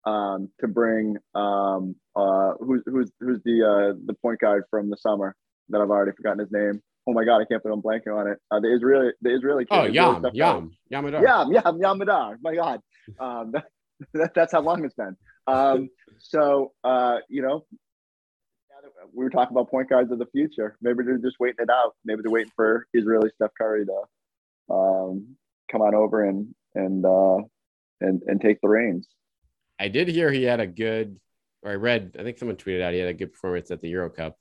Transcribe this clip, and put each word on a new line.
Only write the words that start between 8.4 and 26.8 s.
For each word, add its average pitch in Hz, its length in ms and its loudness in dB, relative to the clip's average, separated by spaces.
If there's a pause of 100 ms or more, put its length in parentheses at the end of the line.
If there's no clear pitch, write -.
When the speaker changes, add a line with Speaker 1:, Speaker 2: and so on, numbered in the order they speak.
Speaker 1:
Uh, 107 120 0
the 113 120 2
Israeli, 127 380 4 (100)
the 120 140 0
Israeli 131 300 0
kid, 202 100 0
Speaker 2:
Oh, 170 80 6
Speaker 1:
Israeli 107 120 0
Speaker 2:
Yam, 156 260 4
Speaker 1:
stuff 120 120 -4
Speaker 2:
Yam, 113 360 0
Speaker 1:
guy. 82 60 -20 (160)
Speaker 2:
Yam 139 120 -6
Madar. 143 200 0
Speaker 1:
Yam, 202 280 4
Yam, 175 300 2
Yam 196 160 2
Madar. 165 440 -2
My 160 140 -6
God. 160 240 -2 (400)
Um, 120 340 -10 (300)
<laughs> - 300 -20
that, 160 200 0
that's 165 200 2
how 165 80 2
long 160 240 -2
it's 127 100 -8
been. 95 220 -10 (280)
Um, 131 440 2 (160)
Speaker 2:
<laughs> - 140 -20
Speaker 1:
so, 143 520 0 (120)
uh, 123 340 2 (120)
you 135 120 -6
know, 139 240 -4 (1500)
we 127 100 -6
were 131 60 -2
talking 123 260 0
about 123 140 2
point 131 200 -2
guards 127 220 4
of 120 80 -4
the 120 80 -4
future. 135 540 -4
Maybe 120 220 0
they're 127 140 0
just 123 220 -4
waiting 123 200 0
it 117 100 0
out. 120 260 2 (100)
Maybe 110 160 -4
they're 110 100 -2
waiting 113 240 0
for 110 380 2
Israeli 110 420 2
Steph 107 220 -2
Curry 110 280 -2
to, - 880 -12
um, 95 640 -2 (360)
come 110 100 0
on 107 140 4
over 107 280 2
and, 101 300 -4 (220)
and, 95 300 -2